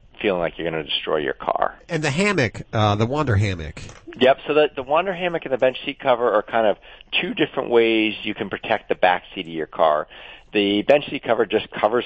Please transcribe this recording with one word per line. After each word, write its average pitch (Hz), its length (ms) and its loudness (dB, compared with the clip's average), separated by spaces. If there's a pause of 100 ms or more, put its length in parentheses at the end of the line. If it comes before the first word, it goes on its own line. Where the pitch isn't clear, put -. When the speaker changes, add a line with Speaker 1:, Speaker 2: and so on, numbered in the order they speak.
(220)
Speaker 1:
feeling 95 180 0
like 80 180 -4
you're 82 120 -4
gonna 80 140 -4
destroy 78 340 -4
your 71 160 -2
car. - 440 -2 (120)
Speaker 2:
And 156 140 -4
the 151 60 0
hammock, 165 540 0 (100)
uh, 107 220 2
the 107 100 2
Wander 135 300 0
hammock. 92 460 -2 (360)
Speaker 1:
Yep. 127 300 4
So 151 60 -2
the, 151 220 4
the 135 80 -8
Wander 165 300 0
hammock 170 320 -4
and 131 80 -4
the 123 40 0
bench 127 280 2
seat 139 140 -10
cover 120 340 2
are 104 80 4
kind 113 260 0
of 95 100 2 (440)
two 185 120 -4
different 151 360 -2
ways 113 540 4
you 104 100 -6
can 104 160 -8
protect - 400 -4
the 95 60 0
back 90 280 2 (120)
seat 95 100 -8
of 82 80 -14
your 78 140 -6
car. 78 400 0 (460)
The 104 300 0
bench 143 260 2
seat 147 140 -8
cover 117 220 0
just 98 240 -2
covers 107 360 0